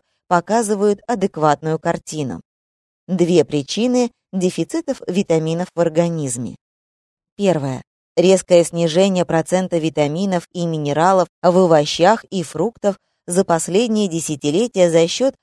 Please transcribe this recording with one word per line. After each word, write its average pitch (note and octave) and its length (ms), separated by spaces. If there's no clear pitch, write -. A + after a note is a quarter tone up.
показывают G3+ 800
адекватную D#3+ 720
картину. D#3 640
Две E3+ 380
причины A#3+ 680
дефицитов F#3+ 760
витаминов E3+ 680
в - 40
организме. D#3 760
Первое. D3 480
Резкое F3 480
снижение E3+ 640
процента F3 520
витаминов D#3+ 760
и F3 140
минералов D#3+ 640
в F3 160
овощах E3 680
и F#3 180
фруктах F#3+ 540
за F3+ 200
последние G#3 640
десятилетия E3 840
за E3 160
счет C4 360